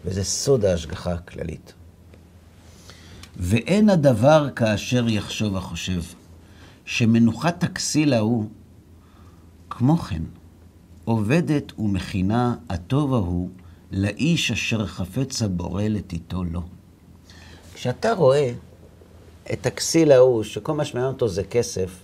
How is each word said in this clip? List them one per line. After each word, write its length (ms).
וזה 180
סוד 420
ההשגחה 480
הכללית. 600
"ואין 520
הדבר 640
כאשר 540
יחשוב 480
החושב, 440
שמנוחת 760
הכסיל 500
ההוא, 320
כמו 280
כן, 240
עובדת 760
ומכינה 760
הטוב 440
ההוא, 360
לאיש 600
אשר 340
חפץ 560
הבורא 420
לתיתו 600
לו." 180
כשאתה 380
רואה 380
את 120
הכסיל 460
ההוא, 320
שכל 300
מה 120
שמעניין 280
אותו 140
זה 160
כסף 460